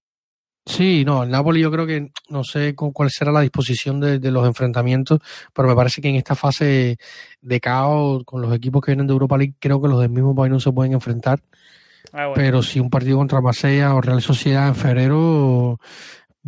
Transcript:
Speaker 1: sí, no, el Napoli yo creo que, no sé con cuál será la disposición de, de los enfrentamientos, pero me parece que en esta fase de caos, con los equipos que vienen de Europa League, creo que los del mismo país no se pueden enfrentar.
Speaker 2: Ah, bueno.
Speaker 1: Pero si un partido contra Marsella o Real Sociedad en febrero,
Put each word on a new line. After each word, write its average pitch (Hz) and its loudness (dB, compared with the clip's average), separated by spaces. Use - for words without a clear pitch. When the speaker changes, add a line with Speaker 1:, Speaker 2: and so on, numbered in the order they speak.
Speaker 1:
sí, 180 2
no, 139 0
el 123 -4
Napoli 151 2
yo 160 2
creo 160 -2
que, 147 -6
no 143 -6
sé 147 -4
con 147 -6
cuál 143 0
será 147 -2
la 151 4
disposición 135 -2
de, 143 0
de 131 -2
los 127 2
enfrentamientos, 127 0
pero 131 2
me 123 4
parece 123 2
que 147 -2
en 135 0
esta 131 -2
fase 135 0
de 123 -4
caos, 135 0
con 127 -10
los 117 -2
equipos 127 0
que - -2
vienen 139 0
de 139 0
Europa 135 2
League, 139 0
creo 139 0
que 143 2
los 127 2
del 120 2
mismo 131 0
país 131 2
no 131 2
se 131 0
pueden 131 0
enfrentar. 127 -2
Speaker 2:
Ah, 147 -6
bueno. 139 -4
Speaker 1:
Pero 131 2
si - -4
un 123 0
partido 131 0
contra 135 0
Marsella 139 2
o 131 2
Real 127 0
Sociedad 139 0
en 135 2
febrero, 131 2